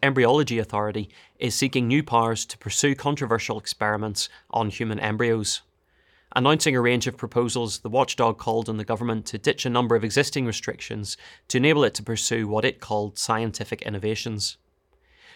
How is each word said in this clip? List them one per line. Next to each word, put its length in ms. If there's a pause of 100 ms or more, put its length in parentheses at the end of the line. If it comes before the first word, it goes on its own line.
Embryology 560
Authority 500 (300)
is 160
seeking 320
new 160
powers 420
to 140
pursue 340
controversial 640
experiments 720 (220)
on 180
human 300
embryos. 640 (720)
Announcing 400
a 60
range 240
of 100
proposals, 640
the 100
watchdog 480
called 280
on 100
the 60
government 440
to 100
ditch 300
a 20
number 260
of 80
existing 440
restrictions 680 (320)
to 120
enable 240
it 100
to 80
pursue 460
what 180
it 140
called 400
scientific 640
innovations. 760 (800)